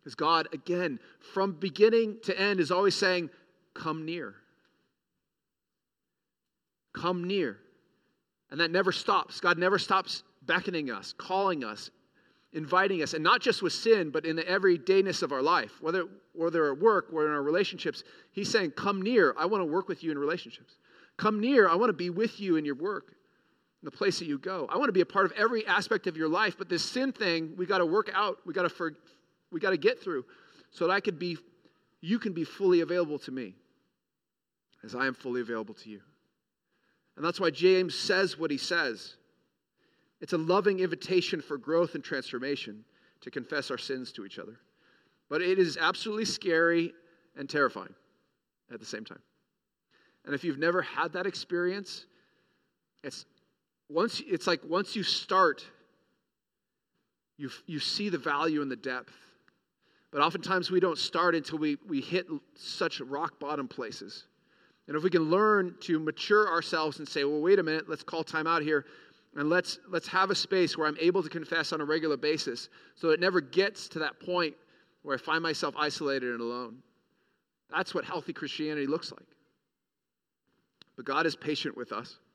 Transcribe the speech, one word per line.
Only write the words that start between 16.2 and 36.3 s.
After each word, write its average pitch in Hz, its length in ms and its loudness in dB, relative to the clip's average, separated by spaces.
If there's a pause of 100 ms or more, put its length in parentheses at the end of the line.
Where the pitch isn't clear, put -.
whether 165 400 0
at 135 60 -4
work, 196 340 4
or 156 140 2
in 151 60 0
our 147 120 -2
relationships. 170 600 -2 (280)
He's 196 180 -6
saying, 190 220 2
"Come 196 300 -2
near. 196 360 6
I 156 80 0
want 202 160 0
to 180 40 0
work 170 240 -2
with 165 140 -6
you 160 80 -2
in 147 60 -4
relationships. 143 600 -6 (400)
Come 214 240 0
near. 233 260 8
I 165 80 6
want 226 140 4
to 202 40 2
be 175 160 -4
with 208 300 -2
you 190 160 2
in 156 80 0
your 143 120 -4
work, 180 340 -8 (720)
in - 40 -20
the 143 60 -10
place - 280 0
that 175 60 -6
you 147 120 -2
go. 175 300 -6
I 170 100 -2
want 277 100 2
to 214 60 0
be 185 80 6
a 170 40 6
part 196 200 4
of 170 80 -2
every 220 320 2
aspect 202 420 2
of 170 80 -4
your 160 140 0
life." 190 280 2
But 180 120 -10
this 170 140 0
sin 262 280 0
thing, 165 460 -2
we 180 80 -2
gotta 180 200 4
work 196 280 2
out. 202 320 -2
We 175 80 -10
gotta 180 160 2
for-, 160 260 -6 (560)
we 170 80 -6
gotta 190 180 2
get 220 220 2
through 147 260 -6 (460)
so 170 160 0
that 180 60 2
I 196 80 0
could 185 180 -4
be, 175 180 -4 (600)
you 196 200 0
can 208 120 -4
be 165 140 -2
fully 180 340 4
available 160 400 0
to - 120 -12
me 120 240 -8 (1300)
as 110 140 -12
I 131 120 0
am 131 60 -2
fully 123 280 -4
available 110 340 -6
to - 140 -20
you. 104 120 -16 (1160)